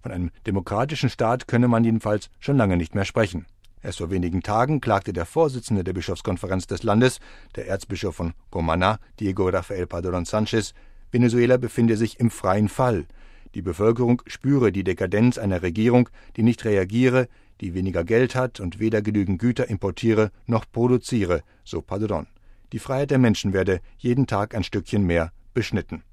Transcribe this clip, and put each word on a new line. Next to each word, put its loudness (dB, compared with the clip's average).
Von -10
einem -4
demokratischen -2
Staat -2
könne 2
man 4
jedenfalls 0
schon 0
lange 4
nicht -2
mehr 0
sprechen. -2
Erst -10
vor -6
wenigen -2
Tagen 0
klagte 0
der -4
Vorsitzende -2
der -4
Bischofskonferenz -4
des -6
Landes, 4
der -10
Erzbischof -6
von -6
Cumaná, 0
Diego -2
Rafael -4
Padrón -4
Sánchez, -2
Venezuela 4
befinde 2
sich -2
im 2
freien 2
Fall. 0
Die -8
Bevölkerung 2
spüre 2
die -2
Dekadenz 2
einer -2
Regierung, 4
die -2
nicht 2
reagiere, 2
die -8
weniger -2
Geld 2
hat -4
und -8
weder 0
genügend 0
Güter 0
importiere 0
noch 0
produziere, 0
so -8
Padrón. -6
Die -8
Freiheit -4
der 4
Menschen 4
werde 2
jeden 0
Tag -4
ein -2
Stückchen -2
mehr 0
beschnitten. -4